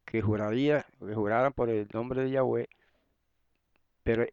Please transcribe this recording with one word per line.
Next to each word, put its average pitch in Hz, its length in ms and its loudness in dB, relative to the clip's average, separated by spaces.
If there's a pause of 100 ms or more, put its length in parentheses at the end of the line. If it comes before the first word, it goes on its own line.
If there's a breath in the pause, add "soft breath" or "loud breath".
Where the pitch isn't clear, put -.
que 113 140 -2
juraría, 107 640 0 (140)
que 104 140 -8
juraran 113 400 2
por 120 160 0
el 107 240 0
nombre 127 300 -4
de 131 80 -2
Yahweh, 120 380 0 (1300)
pero, 117 300 2